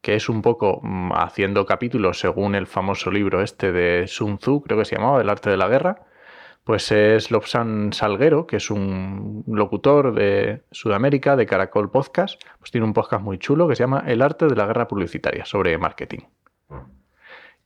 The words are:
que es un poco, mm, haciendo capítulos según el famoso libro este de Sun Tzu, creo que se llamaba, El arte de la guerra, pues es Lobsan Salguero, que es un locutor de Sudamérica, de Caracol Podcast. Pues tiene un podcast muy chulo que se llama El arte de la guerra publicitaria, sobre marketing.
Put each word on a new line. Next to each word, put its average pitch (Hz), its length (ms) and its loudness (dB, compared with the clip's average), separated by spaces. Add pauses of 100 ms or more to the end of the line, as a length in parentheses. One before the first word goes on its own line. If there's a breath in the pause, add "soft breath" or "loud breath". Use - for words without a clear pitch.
que 104 160 0
es - 120 -4
un 113 140 -2
poco, 107 400 2
mm, 92 300 -4
haciendo 98 540 0
capítulos 101 520 0
según 98 380 0
el 92 100 -4
famoso 95 460 -4
libro 95 300 0
este 101 280 -2
de 87 380 2
Sun 101 300 -4
Tzu, 143 260 0
creo - 120 -2
que 107 100 2
se 110 100 -4
llamaba, 123 240 2
El 101 100 2
arte 104 200 -2
de 95 60 2
la 95 120 2
guerra, 135 340 0 (600 loud breath)
pues - 280 -2
es 107 380 4
Lobsan 110 640 0
Salguero, 139 540 2
que - 100 -2
es - 140 -4
un 98 760 -6
locutor 113 680 2
de 104 560 0
Sudamérica, 139 680 0
de 117 100 2
Caracol 101 440 0
Podcast. - 500 -2 (180 loud breath)
Pues - 120 -20
tiene 113 160 0
un 107 80 0
podcast 107 280 0
muy 98 160 -6
chulo 160 300 2
que 127 80 0
se - 60 0
llama 135 240 0
El 120 160 2
arte 156 240 2
de 135 100 2
la 104 100 2
guerra 113 220 0
publicitaria, - 560 -4
sobre 90 340 0
marketing. - 420 -6 (1500 loud breath)